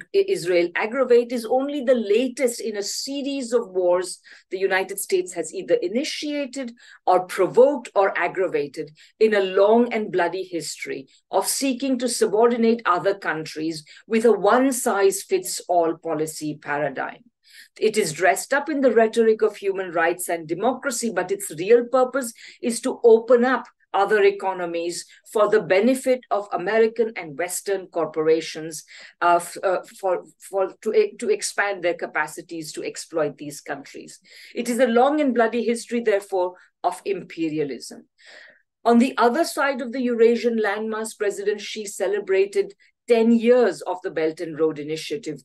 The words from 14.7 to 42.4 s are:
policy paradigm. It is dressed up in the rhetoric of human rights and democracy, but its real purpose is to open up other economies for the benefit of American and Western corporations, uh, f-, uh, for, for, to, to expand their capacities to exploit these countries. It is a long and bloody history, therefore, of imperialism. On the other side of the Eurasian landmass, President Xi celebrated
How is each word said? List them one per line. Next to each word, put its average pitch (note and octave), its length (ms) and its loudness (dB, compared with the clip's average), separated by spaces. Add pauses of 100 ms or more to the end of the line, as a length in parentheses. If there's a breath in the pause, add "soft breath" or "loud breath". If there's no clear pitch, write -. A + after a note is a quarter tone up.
policy D#3 640 -6
paradigm. C#3+ 640 -6 (540 loud breath)
It A3 180 0
is F3+ 160 0
dressed F3 400 0
up C#4+ 160 -2
in C#4+ 120 -2
the B3+ 120 4
rhetoric A3 500 4
of G#3 140 2
human F#3+ 360 -4
rights E3+ 360 0
and E3+ 200 -6
democracy, A#3 680 -2
but F3+ 160 -2
its G3 200 -6
real G3+ 340 4
purpose B3+ 480 0 (300 loud breath)
is A#3 200 -4
to B3+ 220 -4
open A#3 400 6
up B3+ 220 0 (260)
other G3+ 320 2
economies F3+ 840 -2 (260 soft breath)
for G#3 160 4
the G#3 120 4
benefit A#3+ 600 2 (100)
of G3+ 220 -4
American A3 640 0
and D#3+ 220 -12
Western F3+ 480 -4
corporations, D#3+ 960 -2 (380 loud breath)
uh, F3 140 6
f-, F3 260 -4
uh, F#3 160 0 (200)
for, F#3 260 -2 (140)
for, F#3+ 440 -4
to, G#3+ 360 2
to G#3+ 120 -2
expand G3+ 520 -4
their F3 120 -2
capacities E3 800 -8
to - 100 -10
exploit D3+ 560 -6
these D3 240 -14
countries. - 580 -16 (340 loud breath)
It A#3 140 -6
is A#3 120 -2
a C4 60 4
long B3+ 360 4
and C4+ 100 2
bloody B3 320 0
history, A#3 360 -4
therefore, G3 560 -2 (280 loud breath)
of F3 220 -4
imperialism. D3+ 1000 -6 (760 loud breath)
On A#3 140 6
the C4 180 4
other A#3+ 280 2
side C#4 360 -2
of A#3 120 -8
the C4 100 -4
Eurasian A#3 560 2
landmass, A3 580 -4
President G3+ 440 -4
Xi G#3+ 260 -10
celebrated G3 880 -2 (340 soft breath)